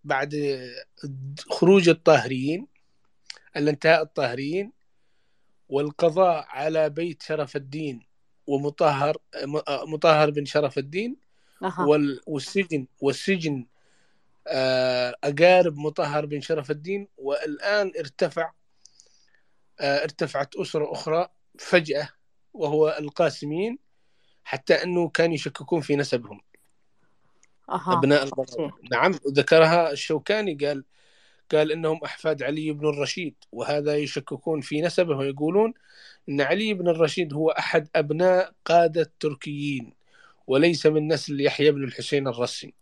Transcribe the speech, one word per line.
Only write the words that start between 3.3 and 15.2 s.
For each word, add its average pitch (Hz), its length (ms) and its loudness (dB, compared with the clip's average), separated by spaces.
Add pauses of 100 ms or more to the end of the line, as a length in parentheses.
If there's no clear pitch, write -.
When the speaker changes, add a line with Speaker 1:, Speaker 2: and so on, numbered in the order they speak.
Speaker 1:
الانتهاء 151 460 2
الطاهريين 151 720 -4 (960)
والقضاء 156 800 0
على 156 400 -2
بيت 165 340 -8
شرف 151 320 -6
الدين 139 520 -8 (400)
ومطهر، 143 680 0 (260)
م-، 143 500 -6
مطهر 151 360 4
بن 147 160 -4
شرف 147 320 0
الدين 180 400 -6 (460)
Speaker 2:
أها. 180 220 -2
Speaker 1:
وال-، 147 420 2
والسجن، 151 600 -4 (140)
والسجن، 143 640 -2 (840)
آه، 127 760 0